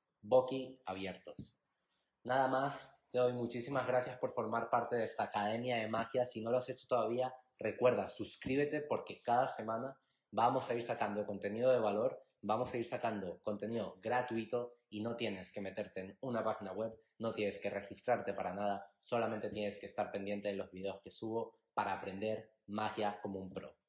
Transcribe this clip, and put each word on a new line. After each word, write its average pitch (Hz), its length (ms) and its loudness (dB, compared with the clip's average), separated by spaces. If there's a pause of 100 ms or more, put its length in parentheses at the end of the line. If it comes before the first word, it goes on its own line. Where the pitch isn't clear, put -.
(220)
boquiabiertos. 123 1400 0 (640)
Nada 131 240 4
más, 135 600 -2
te 127 80 0
doy 123 160 6
muchísimas 120 520 -2
gracias 123 300 2
por 127 160 -2
formar 117 380 -2
parte 120 260 2
de 113 80 2
esta 110 200 -2
academia 113 520 0
de 110 120 0
magia. 113 360 2
Si 113 180 -6
no 113 80 -2
lo 123 60 4
has 123 140 0
hecho - 180 -8
todavía, 123 460 2 (260)
recuerda, 107 480 4
suscríbete 147 720 0
porque - 380 -4
cada 123 280 4
semana 117 500 -4 (320)
vamos 123 400 4
a 120 40 4
ir 117 100 0
sacando 104 420 0
contenido 104 460 2
de 120 80 8
valor, 104 440 2 (160)
vamos 113 320 2
a 127 40 -2
ir 117 80 0
sacando 101 580 -2
contenido 104 580 -2
gratuito 120 760 0 (140)
y 104 120 -4
no 117 140 -2
tienes 95 360 -4
que 104 80 -6
meterte 95 400 -6
en 95 200 -10
una 117 240 -2
página 107 280 -2
web, 110 240 -4 (220)
no 113 160 -2
tienes 101 240 0
que 101 100 -4
registrarte 101 640 0
para 98 220 -2
nada, 101 340 -2 (120)
solamente 107 500 -2
tienes 101 260 -2
que - 100 -12
estar - 260 -2
pendiente 101 340 -4
de 101 80 -2
los 95 160 -6
videos 92 300 -6
que - 100 -16
subo - 480 -4 (160)
para 98 200 0
aprender 98 580 -4 (140)
magia 104 540 -2
como 98 200 -6
un 92 100 -10
pro. - 260 -12 (120)